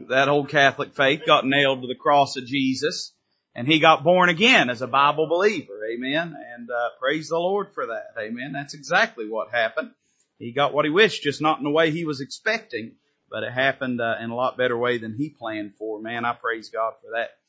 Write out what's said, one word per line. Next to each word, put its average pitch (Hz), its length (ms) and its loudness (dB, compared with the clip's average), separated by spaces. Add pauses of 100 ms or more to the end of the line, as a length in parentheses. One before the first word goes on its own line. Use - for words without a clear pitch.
(100)
that 135 180 4
old 147 220 0
Catholic 139 420 2
faith 143 320 2
got 151 220 4
nailed 135 340 2
to 123 80 -12
the 131 60 -6
cross 143 420 4
of 127 80 -8
Jesus, 135 680 -2 (400)
and 123 120 -6
he 156 140 4
got 156 240 6
born 180 240 6
again 175 400 4
as 123 140 -4
a 127 40 -6
Bible 147 420 2
believer. 165 520 0 (140)
Amen. 143 420 -4 (180)
And, 120 160 -18
uh, 120 200 -2 (100)
praise 143 300 -2
the 165 80 0
Lord 190 340 -2
for 135 140 -8
that. 110 220 -8 (120)
Amen. 120 320 -8
That's 143 220 -10
exactly 160 560 -2
what 110 200 -6
happened. 120 420 -2 (460)
He 117 140 -12
got 139 220 0
what 151 100 2
he 151 60 0
wished, 196 320 4
just 143 180 -4
not 151 160 2
in 127 80 -8
the 143 60 0
way 160 200 4
he 165 140 -4
was 143 160 -6
expecting, 135 760 -8 (340)
but 107 120 -6
it 117 100 -8
happened, 127 480 -2
uh, 113 200 -2
in 117 100 -8
a 117 40 -8
lot 123 220 -2
better 123 220 0
way 120 200 0
than 110 180 -8
he 147 120 -4
planned 107 480 -10
for. 107 240 -8
Man, 117 240 -8
I 120 100 -2
praise 113 340 -6
God 113 240 -2 (100)
for 107 140 -16
that. 113 140 -4 (180)